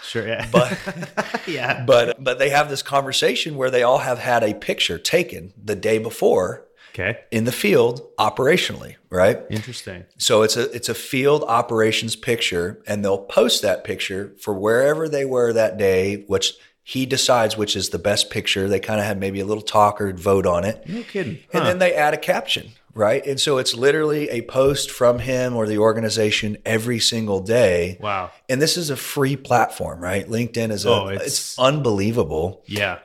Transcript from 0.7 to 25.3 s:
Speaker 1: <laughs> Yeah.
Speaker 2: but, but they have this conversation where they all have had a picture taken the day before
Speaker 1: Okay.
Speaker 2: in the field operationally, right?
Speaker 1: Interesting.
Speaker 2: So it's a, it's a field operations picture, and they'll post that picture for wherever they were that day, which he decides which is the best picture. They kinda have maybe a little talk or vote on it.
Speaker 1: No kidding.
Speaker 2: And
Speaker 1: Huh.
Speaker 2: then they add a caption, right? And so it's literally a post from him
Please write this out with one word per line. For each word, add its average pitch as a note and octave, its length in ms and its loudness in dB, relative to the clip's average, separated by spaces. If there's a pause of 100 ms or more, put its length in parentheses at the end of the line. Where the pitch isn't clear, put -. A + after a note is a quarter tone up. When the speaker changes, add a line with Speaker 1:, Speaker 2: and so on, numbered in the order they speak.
Speaker 1:
<laughs> - 40 -12
Yeah. C3 400 -4
Speaker 2:
but, A#2+ 360 4
but C3 180 -4
they C#3 100 2
have D3 200 0
this C3+ 120 -6
conversation C#3 760 -2
where C3 140 0
they B2 140 2
all C3 140 4
have B2+ 200 -2
had A#2 240 0
a G#2+ 100 0
picture - 460 -4
taken F#2 540 -2 (100)
the G#2 140 -6
day G#2+ 220 0
before A2 680 0 (280)
Speaker 1:
Okay. G2 280 -4 (100)
Speaker 2:
in A2+ 140 0
the B2 80 0
field C3+ 480 2 (180)
operationally, - 800 0 (140)
right? F#2 280 4 (100)
Speaker 1:
Interesting. G#2+ 560 -10 (120)
Speaker 2:
So A2 260 4
it's A2 140 2
a, A#2+ 180 0
it's A#2+ 140 -8
a A#2 60 -2
field C#3+ 520 2
operations A2+ 680 2
picture, F#2 720 -2
and G#2 160 -2
they'll G2 140 2
post - 440 2
that F#2 220 0
picture F#2+ 560 -6
for G#2 140 -4
wherever C3 540 2
they C#3+ 160 -2
were B2 280 2
that G#2+ 260 2
day, G2 480 2
which F#2+ 280 -2 (280)
he C3 220 -4
decides B2 500 2
which G#2 220 -2
is F#2 140 -4
the G#2 80 -6
best G2+ 320 0
picture. G2 360 -2
They G2 140 0
kinda G#2+ 240 -2
have G#2 140 -4
maybe G2 220 -4
a F#2+ 40 -4
little G#2 180 -4
talk G#2 380 4
or G2+ 140 0
vote F#2+ 320 2
on F2 180 2
it. A2 240 -6
Speaker 1:
No A3 140 -8
kidding. D3 360 -6 (140)
Speaker 2:
And E3 100 0
Speaker 1:
Huh. - 60 0
Speaker 2:
then F3+ 120 0
they F3+ 120 4
add D3+ 220 2
a - 20 -4
caption, E3 540 -2 (240)
right? A2 320 2
And C3+ 120 -4
so C#3 200 2
it's B2+ 160 -2
literally D3+ 560 2
a A#2+ 100 -2
post C3+ 500 0
from A#2+ 280 4
him B2+ 360 -2